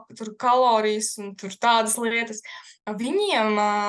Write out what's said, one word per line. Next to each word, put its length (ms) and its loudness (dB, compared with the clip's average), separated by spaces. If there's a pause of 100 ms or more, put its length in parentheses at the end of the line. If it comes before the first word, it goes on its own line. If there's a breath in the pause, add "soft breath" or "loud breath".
(100)
tur 260 -12
kalorijas 800 2
un 180 -10
tur 180 -12
tādas 460 2
lietas. 460 -4 (400 loud breath)
Viņiem, 760 0
ā, 120 2 (180)